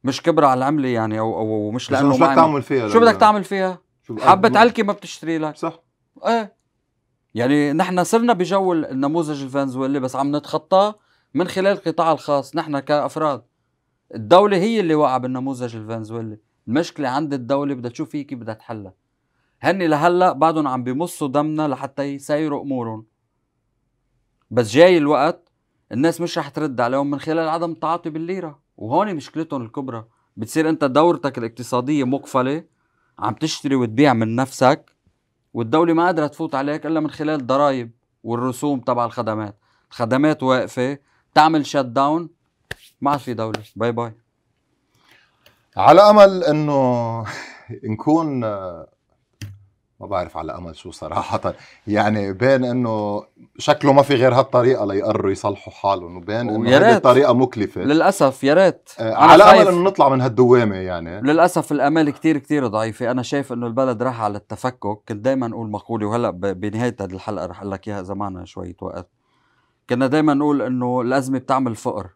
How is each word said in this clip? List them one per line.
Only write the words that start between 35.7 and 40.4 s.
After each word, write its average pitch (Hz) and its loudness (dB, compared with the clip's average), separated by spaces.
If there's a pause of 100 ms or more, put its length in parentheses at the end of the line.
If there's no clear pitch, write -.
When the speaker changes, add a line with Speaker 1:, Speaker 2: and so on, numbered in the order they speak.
Speaker 1:
ما 165 2
قادرة 160 0
تفوت 156 -8
عليك 147 -6
إلا 160 -2
من 151 -4
خلال 156 -6
الضرايب 131 0 (320)
والرسوم 127 -4
تبع 120 -2
الخدمات. 110 -6 (320)
الخدمات 135 0